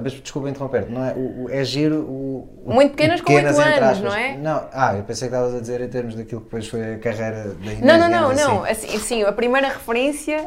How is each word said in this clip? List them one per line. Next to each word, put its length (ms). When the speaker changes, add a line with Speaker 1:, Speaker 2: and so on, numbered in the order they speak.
Speaker 1:
mas 80
desculpa 380
interromper-te, 420
não 100
é? 120
O, 300
o, 60
é 140
giro 380
o, 640
o 80
Speaker 2:
Muito 160
pequenas 320
com 60
Speaker 1:
pequenas 280
Speaker 2:
oito 140
Speaker 1:
entre 140
Speaker 2:
anos, 120
Speaker 1:
aspas. 160
Speaker 2:
não 80
é? 160
Speaker 1:
Não, 340
ah, 280
eu 60
pensei 260
que 40
estavas 200
a 60
dizer 200
em 80
termos 260
daquilo 280
que 20
depois 240
foi 280
a 20
carreira 460
da 180
Inês, 80
Speaker 2:
Não, 160
não, 140
não, 240
Speaker 1:
digamos 80
Speaker 2:
não. 220
Speaker 1:
assim. 240
Speaker 2:
Assim, 100
sim, 240
a 100
primeira 360
referência 800